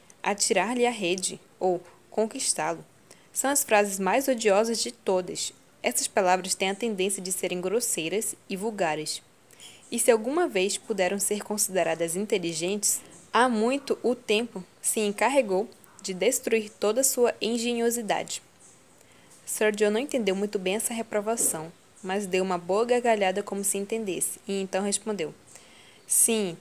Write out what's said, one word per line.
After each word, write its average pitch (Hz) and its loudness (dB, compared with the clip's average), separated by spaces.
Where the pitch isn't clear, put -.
atirar-lhe 208 2
à 240 4
rede 190 -2
ou 180 0
conquistá-lo. 170 -2
São - 0
as 285 2
frases 202 4
mais 196 2
odiosas 220 2
de 233 -4
todas. - -4
Essas 247 -2
palavras 185 2
têm 190 0
a 196 -2
tendência 202 -2
de 185 -4
serem 180 -4
grosseiras 185 -2
e 196 -6
vulgares. 180 -2
E 240 -4
se 240 4
alguma 247 4
vez 202 0
puderam 196 0
ser 202 -2
consideradas 170 0
inteligentes, 185 -2
há 247 6
muito 240 0
o 233 2
tempo 220 -2
se - -2
encarregou 208 2
de 190 -6
destruir 220 0
toda 220 0
a 269 4
sua 240 2
engenhosidade." 233 -2
Sir 214 0
John 208 2
não 214 0
entendeu 233 0
muito 208 -2
bem 185 -2
essa 226 -4
reprovação, 214 -4
mas 190 -4
deu 185 2
uma 190 0
boa 185 0
gargalhada 220 2
como 202 -6
se 202 -2
entendesse, 202 -4
e 196 -2
então 190 -2
respondeu: 202 -4
"Sim, 208 2